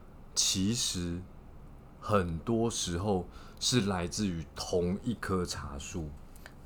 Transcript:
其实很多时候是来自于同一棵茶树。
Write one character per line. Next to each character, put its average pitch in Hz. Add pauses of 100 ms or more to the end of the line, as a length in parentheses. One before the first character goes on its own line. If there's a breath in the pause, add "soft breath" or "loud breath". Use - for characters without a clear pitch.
(320 loud breath)
其 98
实 87 (800)
很 87
多 117
时 87
候 95 (320 loud breath)
是 123
来 92
自 101
于 82
同 90
一 123
棵 92
茶 73
树。 78 (580 loud breath)